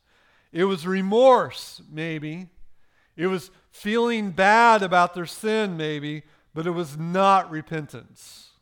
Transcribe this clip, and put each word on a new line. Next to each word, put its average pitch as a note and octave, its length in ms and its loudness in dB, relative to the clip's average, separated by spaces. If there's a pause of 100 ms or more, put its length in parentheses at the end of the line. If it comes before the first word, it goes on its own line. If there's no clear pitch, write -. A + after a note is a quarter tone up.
(500)
It E3 140 -2
was F#3+ 200 -2
remorse, F#3+ 1040 2
maybe. D#3 600 -10 (680)
It E3+ 120 -4
was F#3+ 240 -6 (180)
feeling A3 640 -2
bad G#3+ 500 6
about F3+ 320 2
their F3 120 -8
sin, G#3+ 500 -4
maybe, D3+ 480 -8 (280)
but E3 140 -8
it F3+ 40 -2
was D#3+ 260 -6
not F3+ 520 2
repentance. - 1000 -14 (120)